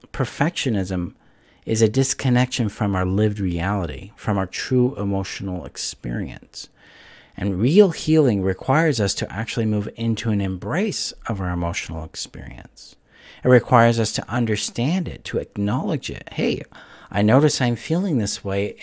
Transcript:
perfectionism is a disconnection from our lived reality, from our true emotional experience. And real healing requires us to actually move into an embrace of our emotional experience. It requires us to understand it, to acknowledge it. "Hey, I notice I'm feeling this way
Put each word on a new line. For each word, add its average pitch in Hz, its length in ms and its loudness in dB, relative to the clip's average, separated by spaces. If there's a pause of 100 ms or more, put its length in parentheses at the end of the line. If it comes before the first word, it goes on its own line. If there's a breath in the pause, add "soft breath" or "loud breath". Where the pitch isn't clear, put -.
(120)
perfectionism 98 1040 -2 (520 soft breath)
is 113 180 2
a 110 40 6
disconnection 123 800 2
from 101 260 -2
our 92 100 0
lived 104 340 2
reality, 90 760 -2
from 101 240 -2
our 95 80 -2
true - 480 0
emotional 98 720 -4
experience. - 1040 -8 (680 loud breath)
And - 240 -2
real 175 300 6
healing 143 500 4
requires 131 580 0
us 101 160 2
to - 160 -6
actually 110 340 -4
move 104 300 0
into 113 360 -2
an 101 100 2
embrace 101 720 -4 (140)
of 104 120 -4
our 90 120 -2
emotional 85 520 -4
experience. - 920 -14 (480 loud breath)
It 131 60 4
requires 117 500 6
us 110 140 0
to - 160 -6
understand 123 800 -2
it, 69 180 -12
to 110 140 -2
acknowledge 127 720 -4
it. - 240 -12
"Hey, - 280 -2 (500 loud breath)
I 104 120 2
notice 139 360 6
I'm 120 160 2
feeling 170 420 -2
this 104 260 -2
way 101 400 -2